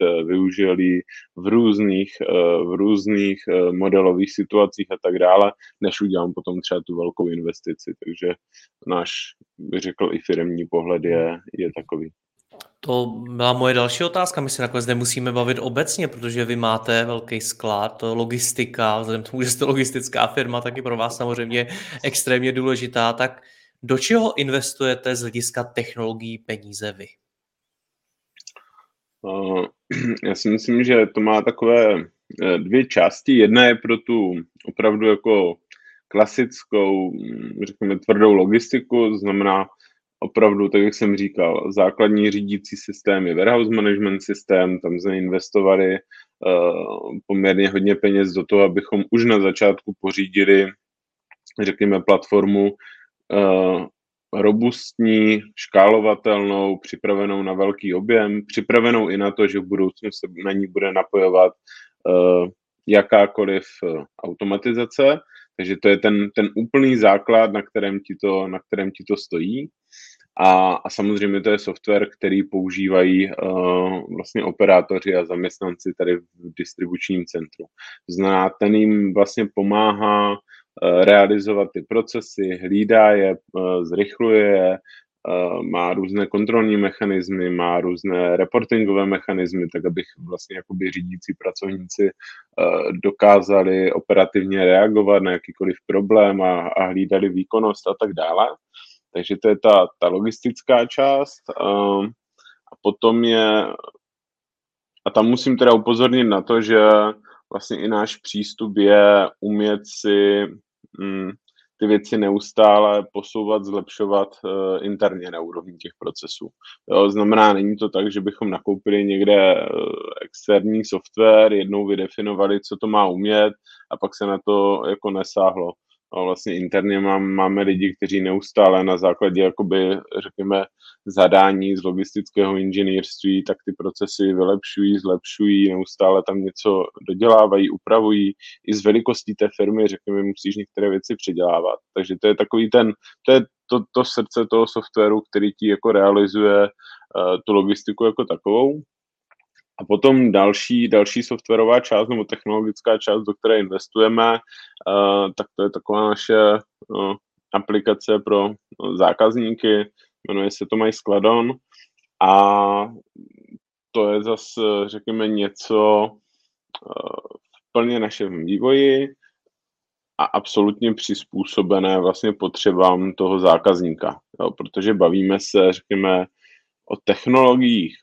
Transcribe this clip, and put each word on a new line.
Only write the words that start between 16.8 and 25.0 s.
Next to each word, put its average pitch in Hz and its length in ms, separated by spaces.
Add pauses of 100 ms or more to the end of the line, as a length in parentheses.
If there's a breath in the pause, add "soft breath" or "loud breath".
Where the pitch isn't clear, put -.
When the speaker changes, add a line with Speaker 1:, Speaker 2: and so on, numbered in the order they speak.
Speaker 2:
velký 117 360
sklad, 107 640 (100)
logistika, 117 840
vzhledem 110 240
k - 80
tomu, 131 120
že 123 80
jste - 140
logistická 131 640
firma, 120 340
tak 120 160
je 127 60
pro 120 140
vás 117 200
samozřejmě 120 500 (360 loud breath)
extrémně 127 500
důležitá. 123 600
Tak 127 300 (400 soft breath)
do 131 160
čeho 220 400
investujete 131 800